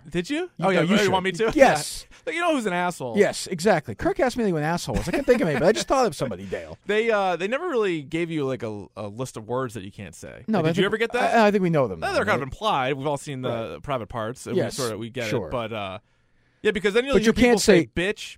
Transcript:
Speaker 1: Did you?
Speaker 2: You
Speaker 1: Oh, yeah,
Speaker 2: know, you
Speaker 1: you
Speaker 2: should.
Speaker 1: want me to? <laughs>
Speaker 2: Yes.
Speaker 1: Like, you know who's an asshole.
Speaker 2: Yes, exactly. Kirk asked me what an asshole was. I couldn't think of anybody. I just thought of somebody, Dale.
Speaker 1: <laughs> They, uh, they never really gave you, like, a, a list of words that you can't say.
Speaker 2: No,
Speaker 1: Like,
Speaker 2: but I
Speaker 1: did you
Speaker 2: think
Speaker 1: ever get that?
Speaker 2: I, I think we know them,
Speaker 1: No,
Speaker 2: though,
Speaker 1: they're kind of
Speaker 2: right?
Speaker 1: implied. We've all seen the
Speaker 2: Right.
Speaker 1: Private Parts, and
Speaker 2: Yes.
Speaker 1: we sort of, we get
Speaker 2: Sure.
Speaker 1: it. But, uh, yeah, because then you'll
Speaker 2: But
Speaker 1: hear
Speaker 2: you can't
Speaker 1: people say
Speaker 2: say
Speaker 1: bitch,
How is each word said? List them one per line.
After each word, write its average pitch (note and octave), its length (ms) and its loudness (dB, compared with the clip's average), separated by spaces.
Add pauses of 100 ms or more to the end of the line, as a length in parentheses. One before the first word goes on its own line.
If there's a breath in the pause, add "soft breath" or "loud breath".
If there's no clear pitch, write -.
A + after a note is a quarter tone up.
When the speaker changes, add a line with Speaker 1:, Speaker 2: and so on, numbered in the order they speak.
Speaker 1:
Did E3+ 200 -4
you? D#4 140 -4
Speaker 2:
You F4 60 -10 (120)
Speaker 1:
Oh, F#3+ 80 4
yeah, F3+ 100 4
Speaker 2:
know, D#3 60 2
you F3+ 80 0
Speaker 1:
you G#3 60 4
Speaker 2:
should. G3+ 120 4
Speaker 1:
want F#3 140 0
me F#3 80 0
to? G#3 180 0
<laughs> - 40 -4
Speaker 2:
Yes. G3 500 2 (200 soft breath)
Speaker 1:
Like, - 100 -4
you E4+ 40 -2
know E4+ 160 2
who's A#3 100 -2
an F#3+ 60 0
asshole. F3 460 -4
Speaker 2:
Yes, E3 300 2
exactly. E3 460 0
Kirk F4 280 -2
asked B3+ 160 0
me A3 160 0
what D#3 60 -2
an D3 40 -2
asshole D3+ 320 -2
was. - 140 -2
I - 20 -4
couldn't C#4 140 -2
think A#3+ 160 4
of F3 80 2
anybody. C#3+ 180 2
I G#3+ 60 6
just D#4+ 140 -2
thought C4+ 180 4
of E3 100 -2
somebody, G2 300 -6
Dale. D#3 360 -8
Speaker 1:
<laughs> - 40 -20
They, G#3+ 260 2
uh, F#3+ 240 2
they F#3 140 -4
never D4+ 180 -4
really G3+ 360 0
gave E3 280 -4
you, D3+ 140 -2
like, B2 180 -2
a, G#2 220 -8 (100)
a G#2 140 -8
list B2 260 -10
of A2 140 -12
words B2 240 -4
that G2+ 100 -10
you G2 80 -12
can't F2 240 -16
say. A#1 320 -16
Speaker 2:
No, A3 120 2
Speaker 1:
Like, D#3 40 0
Speaker 2:
but D#3+ 60 4
I - 20 2
Speaker 1:
did E3+ 60 0
you F3+ 60 4
Speaker 2:
think - 20 6
Speaker 1:
ever G#3 120 0
get A3 140 0
that? B3 240 0
Speaker 2:
I, A3 120 8
I G3+ 40 6
think G3 120 2
we F3+ 60 2
know C#3+ 200 4
them, F2 100 -6
Speaker 1:
No, - 80 -2
Speaker 2:
though, D4+ 60 -2
Speaker 1:
they're C#4 120 2
kind G3 100 2
of D3+ 60 -2
Speaker 2:
right? - 20 -4 (100)
Speaker 1:
implied. D3 400 0
We've C3+ 140 -4
all C#3+ 100 0
seen C3+ 240 -10
the B2+ 80 -4 (240)
Speaker 2:
Right. D2 100 -14
Speaker 1:
Private B2+ 240 -4
Parts, A#2 400 -8
and - 80 -4
Speaker 2:
Yes. - 220 -2
Speaker 1:
we C#3+ 60 -4
sort A2 100 -2
of, G2 60 -8
we A2+ 100 -8
get A#2 200 -6
Speaker 2:
Sure. A2+ 180 -2
Speaker 1:
it. - 40 -8
But, A2+ 220 -4
uh, F#2+ 260 -6 (640)
yeah, G#3 60 4
because G3+ 240 0
then A#3+ 120 2
you'll C#4 100 -2
Speaker 2:
But A3+ 80 4
Speaker 1:
hear A3+ 60 6
Speaker 2:
you - 40 4
can't G#3+ 140 6
Speaker 1:
people A3 120 6
say F3+ 260 8
Speaker 2:
say - 100 -20
Speaker 1:
bitch, - 420 -4